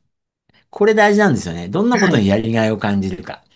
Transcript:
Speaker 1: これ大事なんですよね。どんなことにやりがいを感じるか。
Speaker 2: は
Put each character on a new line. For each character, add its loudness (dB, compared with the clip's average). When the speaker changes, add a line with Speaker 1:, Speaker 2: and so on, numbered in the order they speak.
Speaker 1:
こ -2
れ 2
大 4
事 4
な 4
ん 2
で -4
す -10
よ -8
ね。 -10
ど -2
ん 0
な 0
こ 2
と 2
に 2
や 2
り -4
が 0
い 0
を -2
感 -2
じ -6
る -14
か。 -14
Speaker 2:
は -18